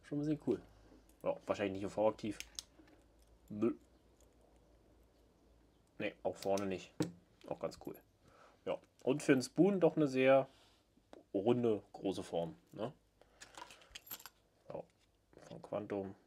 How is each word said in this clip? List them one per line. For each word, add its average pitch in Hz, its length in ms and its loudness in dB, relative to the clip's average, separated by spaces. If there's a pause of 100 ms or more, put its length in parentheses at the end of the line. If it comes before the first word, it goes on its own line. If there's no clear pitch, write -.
Schon 147 120 -8
ein 147 60 -2
bisschen 151 240 -2
cool. 110 160 0 (600)
Ja, 92 220 0
wahrscheinlich 98 380 -2
nicht - 20 -4
U-V-aktiv. 104 540 0 (1120)
Nö. 107 240 0 (2250)
Nee, 107 240 -4
auch 92 140 -2
vorne 98 280 0
nicht. 92 280 -4 (540)
Auch - 120 -8
ganz - 260 -8
cool. - 120 -10 (680)
Ja, 95 140 -4 (240)
und 135 200 0
für - 100 4
einen 127 100 6
Spoon 185 380 2
doch 165 180 6
eine 151 100 4
sehr 131 400 6 (840)
runde, 113 480 2 (100)
große 95 300 -4
Form, 82 340 -4 (160)
ne? 110 180 -6 (1800)
Ja, - 140 -10 (600)
von - 180 -16
Quantum. 98 540 -6 (120)